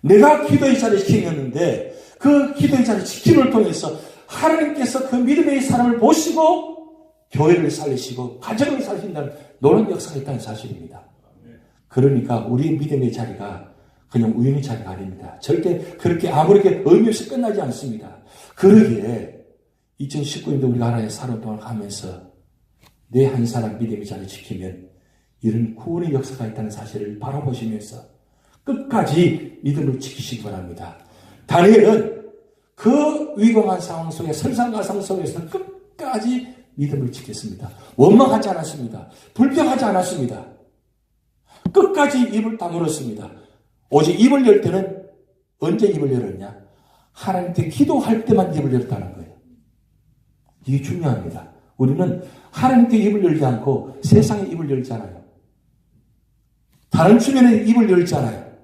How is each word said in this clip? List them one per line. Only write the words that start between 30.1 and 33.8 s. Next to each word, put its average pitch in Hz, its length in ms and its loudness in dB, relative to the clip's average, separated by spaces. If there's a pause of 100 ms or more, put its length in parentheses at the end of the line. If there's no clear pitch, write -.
바랍니다. 90 540 -14 (500)
다니엘은 190 800 4 (460)
그 294 640 0
위급한 208 440 2